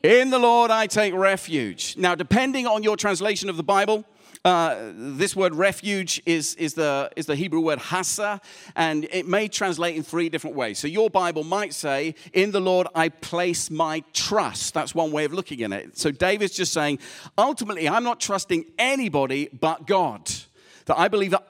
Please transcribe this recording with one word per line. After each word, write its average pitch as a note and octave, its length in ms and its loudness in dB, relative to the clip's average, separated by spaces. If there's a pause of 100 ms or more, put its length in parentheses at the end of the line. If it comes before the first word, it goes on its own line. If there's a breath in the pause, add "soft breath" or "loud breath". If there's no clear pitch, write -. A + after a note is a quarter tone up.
"In B3 300 6
the B3 80 4
Lord A#3 300 6
I A3 180 2
take G#3 260 0
refuge." F#3 800 -2
Now, F3+ 200 4
depending B3 520 0
on G#3+ 160 2
your G#3+ 140 2
translation G3 520 0
of F3 60 -4
the D#3+ 80 -4
Bible, G3+ 400 4 (420 loud breath)
uh, D3+ 480 2
this C#3 440 -4
word F3+ 180 2
refuge F#3+ 720 0
is, E3 300 0
is D#3 180 -4
the, C#3+ 420 0
is D3+ 120 -6
the D3+ 100 0
Hebrew E3 240 0
word D#3 180 0
hasa, G3 640 -4 (340 loud breath)
and D#3 340 0
it F3+ 160 -4
may G3+ 220 0
translate E3+ 480 -2
in D#3 80 -6
three E3+ 240 -4
different D#3 260 -6
ways. A#2+ 260 -4
So D3 80 -6
your G#3 220 2
Bible E3+ 360 0
might F#3 280 -2
say, D3+ 400 -2 (200 loud breath)
"In G3 180 2
the G3 80 0
Lord F#3 340 2
I E3 140 0
place E3+ 640 -4
my D#3 400 -2
trust." - 640 -2
That's - 200 -4
one D#3+ 200 -2
way D3+ 100 0
of C#3+ 80 -2
looking D#3 320 -6
at G#2 80 -4
it. - 260 -10
So D3+ 140 0
David's F#3+ 460 0
just F3+ 160 -2
saying, D3 260 0 (380 loud breath)
"Ultimately, G#3 500 0
I'm A3 160 2
not A#3+ 160 -2
trusting F#3 460 -2 (120)
anybody D3 680 0 (100)
but D#3 300 -2
God." E3 420 0 (580 soft breath)
That D#3 120 2
I F#3 80 4
believe G3 240 0
that - 180 0